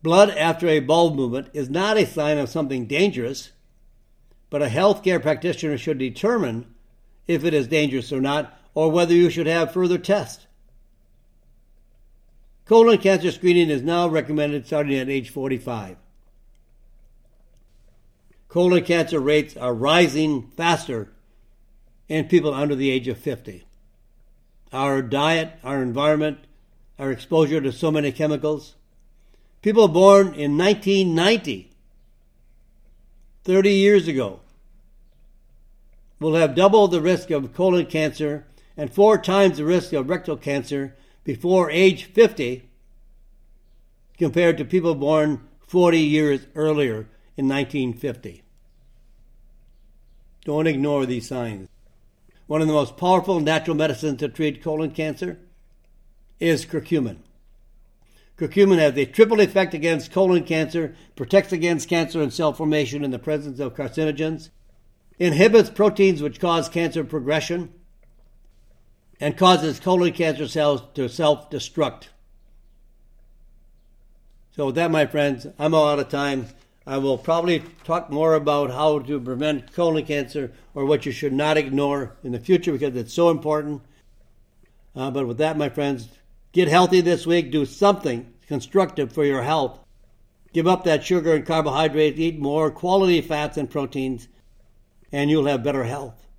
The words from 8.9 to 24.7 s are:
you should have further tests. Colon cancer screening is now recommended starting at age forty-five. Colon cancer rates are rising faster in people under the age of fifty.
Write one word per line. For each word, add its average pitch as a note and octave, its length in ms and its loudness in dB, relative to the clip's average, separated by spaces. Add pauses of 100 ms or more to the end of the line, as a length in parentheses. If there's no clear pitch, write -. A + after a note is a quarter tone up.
you F3 160 6
should E3 160 -4
have E3 260 0
further F3+ 280 -2
tests. F#3 480 -4 (2250)
Colon A3+ 320 6
cancer F3+ 340 2
screening F3 380 2
is C3+ 140 -2
now E3+ 240 0
recommended D3 580 -2
starting D3 320 -2
at C3 120 -6
age C3+ 200 -6
forty-five. A#2+ 680 -8 (2500)
Colon F3 360 2
cancer E3 360 0
rates D3 360 0
are B2 200 -4
rising D3 840 0
faster D3+ 560 -4 (960)
in D#3 200 -4
people D#3 240 2
under C#3+ 240 -2
the C3+ 140 -2
age B2+ 180 -2
of A#2 120 -8
fifty. A2 460 -12 (1080)